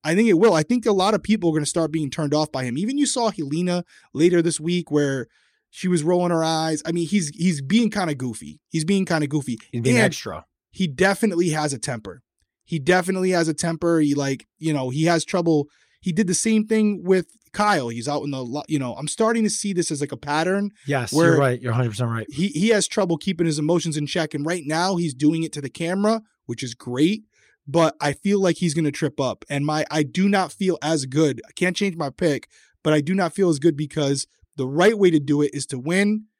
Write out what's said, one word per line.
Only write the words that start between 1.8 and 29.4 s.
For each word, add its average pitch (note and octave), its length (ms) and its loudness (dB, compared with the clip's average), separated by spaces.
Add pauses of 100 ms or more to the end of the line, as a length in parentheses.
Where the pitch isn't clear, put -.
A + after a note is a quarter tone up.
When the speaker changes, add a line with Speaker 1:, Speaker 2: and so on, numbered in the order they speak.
Speaker 1:
being D3+ 200 -4
turned D3 240 -2
off D3+ 180 0
by C3 120 -4
him. A#2+ 120 -4
Even A3+ 220 -4
you C#4+ 80 2
saw A#3 240 -2
Helena F3 540 -4 (280)
later F3 300 4
this D#3+ 180 0
week F3 300 -2
where C#3 380 0 (420)
she - 180 -6
was F3 140 2
rolling F3 280 2
her E3 140 2
eyes. D#3+ 400 -2
I E3+ 80 -4
mean, E3+ 140 -2
he's, F3+ 240 0
he's E3 320 -2
being G#3 260 2
kinda F3+ 260 -2
goofy. B2 540 -10
He's D#3+ 160 -4
being F#3+ 220 0
kinda D#3 220 0
goofy. C3+ 280 -4 (160)
Speaker 2:
He's A#2+ 80 -4
being F3 160 2
Speaker 1:
And A3+ 80 6
Speaker 2:
extra. F#3 400 -4 (280)
Speaker 1:
he F#3 160 -4
definitely F3+ 640 2
has D3+ 220 -2
a C3 60 -6
temper. A2 440 -10 (420)
He E3 140 -6
definitely F#3 520 0
has E3+ 180 2
a D#3+ 60 -2
temper. E3 460 0
He, D3 140 2
like, C#3 320 -4 (120)
you D#3 160 -2
know, C3 160 -2
he D3 140 0
has E3 200 2
trouble. E3 440 0 (340)
He F#3 100 -4
did F#3 140 0
the F3+ 80 0
same A3 320 2
thing G#3+ 360 0
with F#3 260 2 (240)
Kyle. G3 360 0
He's A#2 200 -6
out D3 160 -4
in C#3+ 60 -6
the, C3 140 -8
lo-, C3 240 -8
you D#3 100 0
know, B2 180 -4
I'm D3 120 -8
starting A3+ 360 0
to G#3 60 2
see - 220 -4
this E3+ 180 -2
as, D3 120 -4
like, C#3+ 100 -6
a B2 60 -10
pattern F3+ 520 -2 (160)
Speaker 2:
Yes, C3 280 -2
Speaker 1:
where E3 160 6
Speaker 2:
you're D#3+ 80 6
right. B2+ 240 2
You're A#2+ 100 -4
a - 40 0
hundred B2 140 0
percent A#2 200 -4
right. A2+ 200 -6
Speaker 1:
he, E3 180 -2
he E3+ 220 0
has G#3 160 2
trouble F3+ 300 -2
keeping E3+ 300 -2
his D#3 120 0
emotions D#3+ 380 0
in D3 100 -2
check. D#3 280 -4
And C#3+ 100 -4
right E3 220 -4
now E3+ 300 0
he's E3 180 -2
doing D#3 300 2
it D#3+ 80 -8
to D3 100 -10
the C3 80 -8
camera, G3+ 500 0 (240)
which A#2+ 180 -8
is A#2+ 120 -10
great, D3+ 480 0 (440)
but D#3+ 340 2
I D3 120 -2
feel G3 280 0
like F3+ 160 2
he's E3 180 -2
gonna D#3 180 0
trip - 280 -4
up. B2+ 280 -4